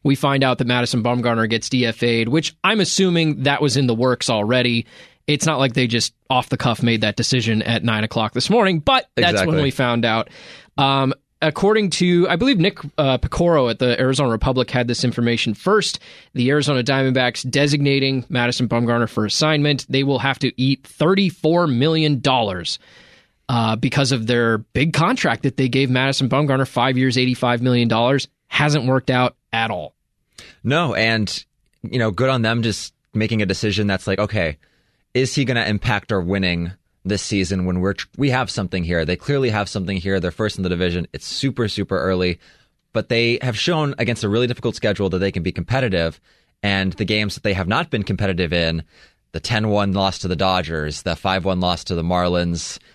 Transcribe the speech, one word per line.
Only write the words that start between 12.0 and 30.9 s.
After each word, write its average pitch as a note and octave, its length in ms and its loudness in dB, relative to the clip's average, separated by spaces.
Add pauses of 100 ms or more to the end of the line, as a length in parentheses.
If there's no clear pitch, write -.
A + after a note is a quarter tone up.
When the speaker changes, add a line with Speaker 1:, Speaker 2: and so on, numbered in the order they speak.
Speaker 1:
I F3 60 4
believe A#3+ 220 2
Nick, E3+ 200 2 (180)
uh, C3+ 220 2
Pecoro D#3 520 2
at A2 80 -4
the B2 220 2
Arizona C3 300 2
Republic A#2+ 400 0
had B2 180 0
this A#2+ 160 -2
information A#2 480 0
first. - 460 0 (340)
The B2 160 0
Arizona C#3 340 2
Diamondbacks C3 640 0
designating C#3 840 2
Madison B2+ 360 0
Bumgarner A#2 400 2
for G#2+ 200 -2
assignment. D3 600 0
They C3+ 160 0
will C#3 180 2
have C3+ 180 0
to C3 220 -2
eat C3+ 240 0
thirty-four F3 840 2
million D3 540 0
dollars, A2 580 -2 (720)
uh, A2+ 260 0
because C3 360 0
of A2+ 140 -2
their A#2 320 2
big C#3+ 360 -2
contract E3 480 0
that C3+ 160 -2
they C3 100 2
gave B2+ 220 0
Madison C3 400 0
Bumgarner, C3+ 360 2
five A#2+ 300 0
years, C3 220 2
eighty-five B2 420 0
million B2 260 2
dollars. A#2+ 420 2 (200)
Hasn't D3 380 0
worked C3 240 0
out B2+ 260 0 (160)
at A2+ 180 -2
all. E2+ 240 -8 (720)
Speaker 2:
No, C#3 300 0